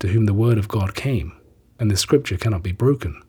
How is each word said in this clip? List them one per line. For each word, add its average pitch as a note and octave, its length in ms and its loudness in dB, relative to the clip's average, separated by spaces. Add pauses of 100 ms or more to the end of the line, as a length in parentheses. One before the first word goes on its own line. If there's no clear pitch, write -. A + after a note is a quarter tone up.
to G2+ 80 -2
whom G#2+ 180 4
the G2+ 80 4
word A2 240 4
of G2+ 80 -2
God G2 300 -2
came, G#2+ 340 -2 (480)
and A2 100 2
the G2+ 80 2
scripture - 400 -2
cannot G2 280 -2
be F#2+ 80 -4
broken, B2 560 -2